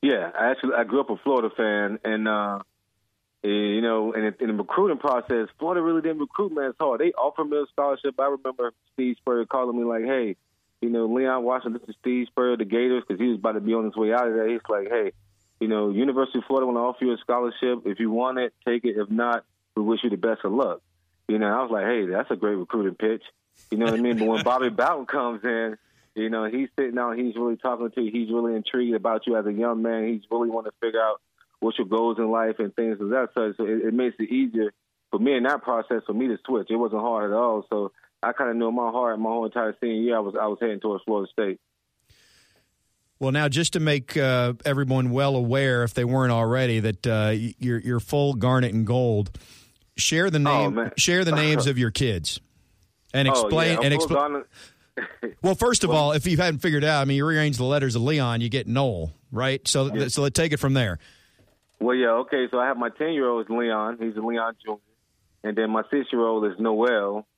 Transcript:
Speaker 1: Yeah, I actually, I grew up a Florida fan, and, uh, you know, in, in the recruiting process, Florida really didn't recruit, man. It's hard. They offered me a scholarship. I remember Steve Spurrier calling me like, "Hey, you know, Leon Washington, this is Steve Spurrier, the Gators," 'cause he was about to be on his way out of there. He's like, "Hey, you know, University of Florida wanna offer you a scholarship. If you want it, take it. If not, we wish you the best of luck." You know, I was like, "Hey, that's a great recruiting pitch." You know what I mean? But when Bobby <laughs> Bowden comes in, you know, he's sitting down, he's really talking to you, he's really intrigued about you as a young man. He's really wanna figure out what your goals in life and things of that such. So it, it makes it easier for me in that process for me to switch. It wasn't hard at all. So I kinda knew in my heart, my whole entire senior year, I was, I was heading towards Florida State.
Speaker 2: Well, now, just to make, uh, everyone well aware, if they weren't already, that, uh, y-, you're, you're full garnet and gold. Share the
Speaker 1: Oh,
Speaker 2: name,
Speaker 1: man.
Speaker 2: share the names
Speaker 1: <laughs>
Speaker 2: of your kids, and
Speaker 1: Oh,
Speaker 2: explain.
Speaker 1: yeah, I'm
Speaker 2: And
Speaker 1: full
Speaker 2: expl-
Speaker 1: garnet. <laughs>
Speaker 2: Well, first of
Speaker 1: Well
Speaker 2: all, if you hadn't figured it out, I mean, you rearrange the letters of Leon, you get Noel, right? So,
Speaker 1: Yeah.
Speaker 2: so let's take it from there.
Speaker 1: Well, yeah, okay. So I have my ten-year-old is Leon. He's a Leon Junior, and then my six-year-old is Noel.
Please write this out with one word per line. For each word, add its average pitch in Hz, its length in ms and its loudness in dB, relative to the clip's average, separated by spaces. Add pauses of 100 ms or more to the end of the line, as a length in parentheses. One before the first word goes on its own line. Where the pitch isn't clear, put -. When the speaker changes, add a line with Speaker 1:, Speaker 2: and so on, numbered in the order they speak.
Speaker 1:
Yeah, 104 360 0
I 117 120 2
actually, 131 240 -2
I 117 100 2
grew 113 160 0
up 131 100 -4
a 104 60 -2
Florida 123 380 0
fan, 104 500 0
and, 110 240 -2
uh, 104 320 -2 (840)
you 104 380 0
know, 113 320 0
in, 107 260 -2
in 123 100 -2
the 110 60 0
recruiting 156 440 0
process, 123 500 0 (100)
Florida 175 220 -2
really 165 220 0
didn't 160 160 -2
recruit, 165 340 -4
man. 143 180 -2
It's - 80 -12
hard. 127 220 0
They 165 120 2
offered 147 340 -2
me 147 100 -2
a 147 160 0
scholarship. 139 480 -2
I 135 60 2
remember 131 460 -4 (200)
Steve 127 240 -2
Spurrier 120 300 -2
calling 123 320 -2
me 120 60 0
like, 117 200 -2
"Hey, 120 320 -2 (460)
you 120 80 0
know, 117 160 0
Leon 127 360 0
Washington, 120 380 -2
this - 80 -20
is 107 140 -16
Steve 123 240 -2
Spurrier, 123 320 0
the 113 80 -2
Gators," 120 420 2
'cause 95 100 -4
he 120 100 2
was 113 100 0
about 110 140 0
to 107 80 -2
be 107 120 0
on 113 140 0
his 104 100 -6
way 110 160 2
out 120 160 2
of 110 60 0
there. 110 120 2
He's 113 220 0
like, 101 200 0
"Hey, 110 240 0 (460)
you 110 100 0
know, 107 200 2
University 131 520 0
of - 40 -8
Florida 131 220 0
wanna 120 200 0
offer 123 160 -4
you 123 120 2
a - 20 -10
scholarship. 123 680 -2
If 98 120 -4
you 113 120 0
want 127 280 0
it, 123 140 -2 (140)
take 120 180 -2
it. 110 140 0
If 101 100 -2
not, 117 380 0 (280)
we 110 100 0
wish 110 200 0
you 120 60 0
the 98 80 -4
best 110 260 -2
of 98 80 -2
luck." 107 300 -2 (440)
You 107 120 0
know, 107 80 2
I 110 160 0
was 123 80 -4
like, 101 160 0
"Hey, 113 180 0
that's 92 260 -2
a 117 60 -2
great 104 200 0
recruiting 95 380 -2
pitch." 110 280 -2 (480)
You 107 80 -2
know 117 80 2
what 113 80 2
I 113 80 0
mean? 120 160 2
But 110 100 2
when 110 140 2
Bobby 127 260 2
<laughs> - 0 -
Bowden 127 380 0
comes 120 380 -4
in, 113 340 -2 (360)
you 110 140 -2
know, 110 160 -2
he's 127 240 -2 (100)
sitting 127 160 0
down, 120 220 -2
he's 120 200 -4
really 117 200 -2
talking 120 340 -4
to 123 120 -4
you, 110 80 -2
he's 113 200 -2
really 117 240 0
intrigued 120 400 -2
about 110 320 -2
you 120 100 0
as 107 100 0
a 104 60 -2
young 113 280 -2
man. 113 280 -2
He's 113 220 -4
really 117 200 0
wanna 113 280 -6
figure 113 220 -2
out 107 220 0 (400)
what 113 140 0
your 113 100 -2
goals 113 300 0
in 113 140 0
life 113 280 0
and 104 160 -4
things 113 280 -2
of 101 80 -2
that 123 240 0
such. 107 240 0
So 113 80 -2
it, 110 180 0
it 110 80 0
makes 123 260 0
it 110 120 -4
easier 113 420 0 (380)
for 104 80 0
me 131 180 4
in 120 60 2
that 135 200 2
process 117 440 -2
for 107 80 -4
me 123 140 0
to 113 180 -2
switch. 117 240 -2
It 113 60 0
wasn't 110 260 -2
hard 110 280 -2
at 104 60 0
all. 113 320 0
So 104 240 -2 (300)
I 117 100 -2
kinda 123 220 -2
knew 117 140 0
in 113 60 -2
my 120 160 0
heart, 117 300 0
my 113 80 -2
whole 117 160 -2
entire 110 340 -4
senior 113 220 -2
year, 117 160 2
I 110 40 2
was, 101 200 -4
I 110 60 0
was 104 120 -2
heading 107 220 -2
towards 101 240 -4
Florida 104 260 -2
State. 98 300 -2 (1600)
Speaker 2:
Well, 135 140 0
now, 147 160 2
just 147 260 0
to 175 60 0
make, 147 360 0
uh, 127 380 2 (100)
everyone 131 460 2
well 139 260 2
aware, 123 480 2
if 117 80 -4
they 123 140 0
weren't 127 260 2
already, 117 480 2
that, 107 260 -2
uh, 107 280 2
y-, 110 240 -4
you're, 123 200 0
you're 120 220 -2
full 143 320 2
garnet 123 400 2
and 110 140 2
gold. 117 520 2 (600)
Share 170 320 2
the 156 80 2
Speaker 1:
Oh, 139 260 4
Speaker 2:
name, 101 120 0
Speaker 1:
man. 113 200 -2
Speaker 2:
share 180 300 2
the 165 60 2
names 151 340 2
Speaker 1:
<laughs> - 0 -
Speaker 2:
of 139 100 0
your 120 140 2
kids, 104 500 -2 (720)
and 135 160 2
Speaker 1:
Oh, 135 40 4
Speaker 2:
explain. 135 400 4
Speaker 1:
yeah, 165 80 0
I'm 139 120 4
Speaker 2:
And 151 80 2
Speaker 1:
full 160 80 0
Speaker 2:
expl- 135 60 0
Speaker 1:
garnet. 143 320 0 (500)
<laughs> - 460 -10
Speaker 2:
Well, 185 120 2
first 233 300 2
of 170 60 2
Speaker 1:
Well 160 80 4
Speaker 2:
all, 147 140 4
if 151 140 0
you 170 120 2
hadn't 165 220 2
figured 151 240 0
it - 40 2
out, 151 140 2
I - 20 2
mean, 139 140 0
you 143 80 0
rearrange 151 320 2
the 123 60 0
letters 135 320 0
of 117 40 0
Leon, 123 400 0
you 117 80 -2
get 120 180 -2
Noel, 110 460 -2 (180)
right? 131 380 -2
So, 139 260 0
Speaker 1:
Yeah. 139 140 0
Speaker 2:
so 143 140 0
let's 143 120 0
take 160 200 2
it 143 40 0
from 135 140 2
there. 110 260 0 (840)
Speaker 1:
Well, 123 140 2
yeah, 123 140 4 (140)
okay. 131 260 0
So 123 80 0
I 123 80 2
have 135 100 0
my 120 140 -2
ten-year-old 127 560 0
is - 40 -10
Leon. 113 520 -2
He's 113 120 -4
a 107 60 -6
Leon 113 420 -2
Junior, 107 180 -8 (640)
and 107 140 -4
then 110 140 2
my 110 200 0
six-year-old 117 640 0
is 90 60 -12
Noel. 107 680 0 (120)